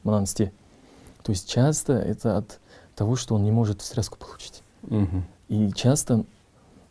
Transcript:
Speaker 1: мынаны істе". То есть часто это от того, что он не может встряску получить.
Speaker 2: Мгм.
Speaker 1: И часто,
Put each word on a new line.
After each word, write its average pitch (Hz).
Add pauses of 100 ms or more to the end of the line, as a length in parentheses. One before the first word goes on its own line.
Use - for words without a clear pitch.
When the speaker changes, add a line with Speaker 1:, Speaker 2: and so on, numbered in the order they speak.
Speaker 1:
мынаны 104
істе". 98 (680)
То -
есть 95
часто 143
это 107
от - (340)
того, 110
что -
он 104
не 104
может 107
встряску -
получить. - (200)
Speaker 2:
Мгм. 92 (240)
Speaker 1:
И 107
часто, 123 (680)